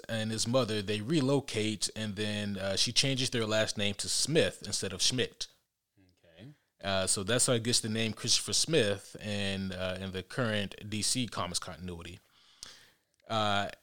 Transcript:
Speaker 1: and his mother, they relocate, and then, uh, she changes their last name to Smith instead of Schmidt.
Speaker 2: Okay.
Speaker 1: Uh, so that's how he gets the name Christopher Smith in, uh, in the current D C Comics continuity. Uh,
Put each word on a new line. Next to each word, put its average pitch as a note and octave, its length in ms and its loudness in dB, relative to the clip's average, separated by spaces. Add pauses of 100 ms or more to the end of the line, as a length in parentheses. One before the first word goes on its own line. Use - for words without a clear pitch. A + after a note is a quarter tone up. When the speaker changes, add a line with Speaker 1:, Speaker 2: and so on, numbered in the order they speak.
Speaker 1:
and A2 220 -2
his A2 180 0
mother, A2 360 2
they G#2+ 180 -2
relocate, B2 920 2
and G#2+ 200 -4
then, G#2 440 -2
uh, G2 160 -2
she A#2+ 160 2
changes C3 400 2
their A2+ 160 0
last A2 320 2
name G2+ 160 0
to - 140 -6
Smith C3 540 2
instead G2+ 300 -4
of F#2 80 -4
Schmidt. - 460 0 (760)
Speaker 2:
Okay. F2 260 -20 (340)
Speaker 1:
Uh, F#2+ 240 2
so G2+ 160 0
that's A#2 240 2
how C3+ 60 4
he A#2 60 2
gets A#2 200 2
the A2+ 100 -2
name A2 240 0
Christopher - 400 0
Smith G#2 600 2 (100)
in, G2 460 -2
uh, F#2 280 -4
in F#2+ 120 -6
the F#2 100 -4
current G#2+ 540 -2 (120)
D G#2 140 -2
C B2 260 2
Comics F2+ 300 -4
continuity. F2 640 -8 (1080)
Uh, G#2 420 2 (140)